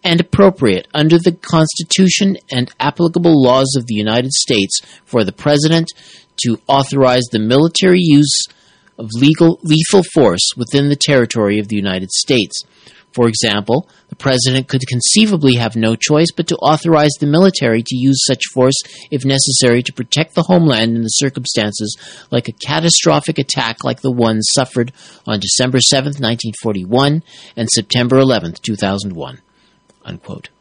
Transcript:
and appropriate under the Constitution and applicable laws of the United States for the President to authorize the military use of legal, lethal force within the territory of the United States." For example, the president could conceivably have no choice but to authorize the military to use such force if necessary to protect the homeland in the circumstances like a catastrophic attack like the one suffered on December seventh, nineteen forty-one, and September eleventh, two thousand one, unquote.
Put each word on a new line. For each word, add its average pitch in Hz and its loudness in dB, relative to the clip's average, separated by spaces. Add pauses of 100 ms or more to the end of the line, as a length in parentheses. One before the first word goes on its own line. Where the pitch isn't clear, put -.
and 170 0
appropriate 175 2
under 156 4
the 170 2
Constitution 175 0 (120)
and 123 -4 (100)
applicable 165 2
laws 131 2
of 120 -4
the 117 -4
United 113 -2
States - -2 (240)
for 113 0
the 95 -4
President 156 0 (560)
to 117 -2
authorize 135 2
the 113 -2
military 165 2
use 147 2 (500)
of 113 -14
legal, 156 2
lethal 160 2 (120)
force 107 2
within 143 -2
the 143 0
territory 113 0
of 104 -6
the 107 -6
United 95 -4
States." - -2 (500)
For 117 0
example, 110 -2 (200)
the - -16
president 127 -2
could 127 -2
conceivably 147 2
have 113 -2
no 113 0
choice 151 2
but 160 -4
to 165 -4
authorize 151 2
the 147 -2
military 143 2
to 127 -8
use 131 0
such 127 -2 (120)
force 131 2 (300)
if 131 -6
necessary 131 0
to - -8
protect - -6
the 165 0
homeland 131 2
in 117 -2
the 113 -4
circumstances 110 -4 (340)
like - -2
a 113 -10 (140)
catastrophic 156 0
attack 123 -4
like 127 -4
the 131 -2
one 113 0
suffered 127 -2 (340)
on 107 -4
December 127 0
seventh, 143 0
nineteen 113 -4 (100)
forty-one, 117 0 (340)
and 113 -4
September 123 0
eleventh, 107 0
two 107 -6
thousand 98 -4
one, 76 -14 (640)
unquote. - -16 (120)